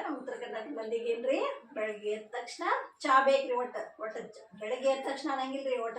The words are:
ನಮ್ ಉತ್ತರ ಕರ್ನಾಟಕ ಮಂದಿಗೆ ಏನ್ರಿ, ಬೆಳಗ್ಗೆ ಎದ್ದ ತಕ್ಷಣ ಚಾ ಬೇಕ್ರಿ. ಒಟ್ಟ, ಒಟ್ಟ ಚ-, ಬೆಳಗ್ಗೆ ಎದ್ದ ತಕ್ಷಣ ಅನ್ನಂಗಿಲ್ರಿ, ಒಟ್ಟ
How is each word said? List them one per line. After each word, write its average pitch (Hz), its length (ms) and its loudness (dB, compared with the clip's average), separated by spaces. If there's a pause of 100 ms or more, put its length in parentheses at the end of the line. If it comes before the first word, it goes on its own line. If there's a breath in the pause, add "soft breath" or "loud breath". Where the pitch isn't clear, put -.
ನಮ್ 311 140 -4
ಉತ್ತರ 247 240 -6
ಕರ್ನಾಟಕ 226 340 -6
ಮಂದಿಗೆ 226 380 -2
ಏನ್ರಿ, 254 260 2 (360)
ಬೆಳಗ್ಗೆ 208 360 -2
ಎದ್ದ 214 220 -4
ತಕ್ಷಣ 247 320 -6 (360)
ಚಾ 277 140 6 (100)
ಬೇಕ್ರಿ. 269 300 4
ಒಟ್ಟ, 247 220 -2 (240)
ಒಟ್ಟ - 160 -6 (100)
ಚ-, - 180 -18 (140)
ಬೆಳಗ್ಗೆ 247 300 0
ಎದ್ದ 269 180 2
ತಕ್ಷಣ 294 240 -4
ಅನ್ನಂಗಿಲ್ರಿ, 269 480 -2
ಒಟ್ಟ 226 200 -4